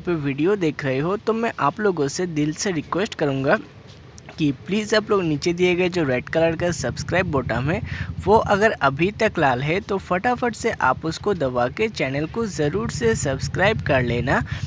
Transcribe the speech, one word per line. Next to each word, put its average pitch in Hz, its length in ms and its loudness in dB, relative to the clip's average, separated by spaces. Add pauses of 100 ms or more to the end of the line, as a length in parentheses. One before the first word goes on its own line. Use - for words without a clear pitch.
पे 175 80 0 (100)
video 147 320 2
देख 160 280 -2
रहे 135 140 0
हो, 175 180 0
तो - 160 0
मैं 226 280 -2
आप 143 200 0
लोगों 170 280 2
से 185 180 -4
दिल 151 280 0
से 196 180 -2
request 165 420 -2
करूँगा 139 440 2 (800)
कि 147 120 2 (160)
please 208 300 0
आप 214 140 0
लोग 202 120 4
नीचे 160 300 0
दिए 180 240 2
गए 180 120 2
जो 175 160 0
red 123 240 0
color 165 280 4
का 175 160 0
subscribe 165 580 -2
button 127 400 0
है, 202 100 0 (440)
वो 202 120 6
अगर 208 360 4
अभी 139 400 2
तक 214 260 0
लाल 131 240 2
है 160 180 0
तो 196 180 -2
फटाफट 233 560 -2
से 233 160 -4
आप - 360 0
उसको 196 280 -2
दबा 127 340 0
के 220 200 -2
channel 147 380 -2
को 226 200 -4
ज़रूर 180 440 -2
से 226 240 0
subscribe 220 720 0
कर 131 160 2
लेना। 120 400 0 (240)